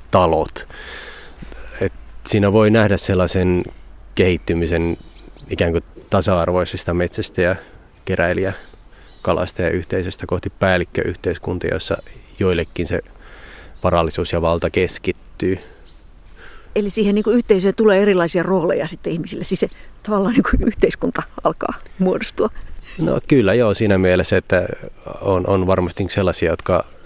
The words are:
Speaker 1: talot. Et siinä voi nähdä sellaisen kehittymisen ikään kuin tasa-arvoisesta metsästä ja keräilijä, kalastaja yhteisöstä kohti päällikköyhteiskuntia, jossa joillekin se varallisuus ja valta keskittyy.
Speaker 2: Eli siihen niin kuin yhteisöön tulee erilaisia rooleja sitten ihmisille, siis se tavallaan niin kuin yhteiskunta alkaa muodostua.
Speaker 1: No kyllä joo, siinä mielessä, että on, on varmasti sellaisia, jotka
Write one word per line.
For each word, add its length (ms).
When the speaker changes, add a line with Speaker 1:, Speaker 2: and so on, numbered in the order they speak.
Speaker 1:
talot. 580
Et 120
siinä 260
voi 180
nähdä 260
sellaisen 680
kehittymisen 800
ikään 220
kuin 120
tasa-arvoisesta 840
metsästä 480
ja 140
keräilijä, 480
kalastaja 480
yhteisöstä 560
kohti 240
päällikköyhteiskuntia, 1200
jossa 220
joillekin 480
se 140
varallisuus 500
ja 100
valta 280
keskittyy. 880
Speaker 2:
Eli 140
siihen 240
niin 80
kuin 140
yhteisöön 380
tulee 280
erilaisia 400
rooleja 460
sitten 240
ihmisille, 320
siis 160
se 80
tavallaan 320
niin 80
kuin 240
yhteiskunta 560
alkaa 300
muodostua. 520
Speaker 1:
No 300
kyllä 260
joo, 200
siinä 240
mielessä, 380
että 320
on, 260
on 200
varmasti 440
sellaisia, 400
jotka 360